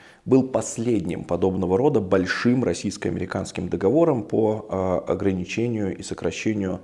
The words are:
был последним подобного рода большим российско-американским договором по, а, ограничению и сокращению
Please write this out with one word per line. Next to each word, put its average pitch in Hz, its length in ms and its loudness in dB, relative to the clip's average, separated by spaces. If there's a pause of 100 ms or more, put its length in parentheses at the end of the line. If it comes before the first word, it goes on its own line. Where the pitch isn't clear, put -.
(260)
был 131 180 6
последним 110 800 -2
подобного 92 540 2
рода 127 240 2
большим 98 640 2
российско-американским 92 1040 -4
договором 139 540 2
по, 110 460 0
а, 92 380 0
ограничению 95 880 -2
и 95 80 -10
сокращению 98 800 -2